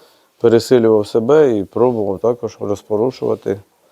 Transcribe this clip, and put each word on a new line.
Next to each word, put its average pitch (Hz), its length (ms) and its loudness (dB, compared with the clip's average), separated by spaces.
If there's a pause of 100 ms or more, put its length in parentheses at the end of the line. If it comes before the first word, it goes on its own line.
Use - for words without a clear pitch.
(400)
пересилював 113 680 2
себе, 123 520 0
і 95 60 -4
пробував 107 540 -2
також 117 420 -4
розпорошувати 104 1000 -4 (320)